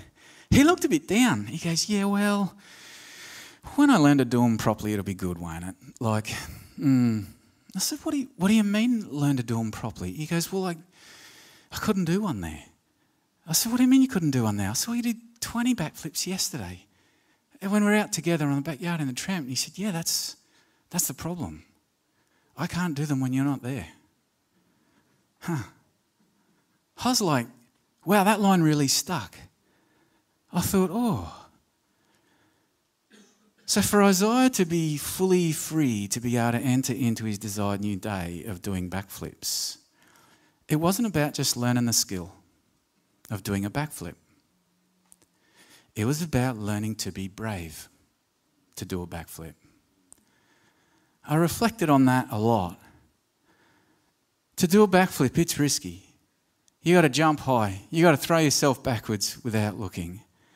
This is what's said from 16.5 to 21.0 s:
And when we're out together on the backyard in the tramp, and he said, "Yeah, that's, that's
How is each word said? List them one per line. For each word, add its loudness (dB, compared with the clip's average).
And -4
when 2
we're 4
out 0
together 0
on 2
the -2
backyard -6
in -2
the -6
tramp, -6
and -10
he -6
said, -6
"Yeah, -4
that's, -6
that's -2